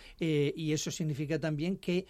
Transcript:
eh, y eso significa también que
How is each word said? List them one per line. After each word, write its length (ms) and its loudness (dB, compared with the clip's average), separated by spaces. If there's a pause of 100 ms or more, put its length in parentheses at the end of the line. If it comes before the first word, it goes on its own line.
(200)
eh, 360 4
y 160 0
eso 180 0
significa 500 -2
también 360 0
que 340 0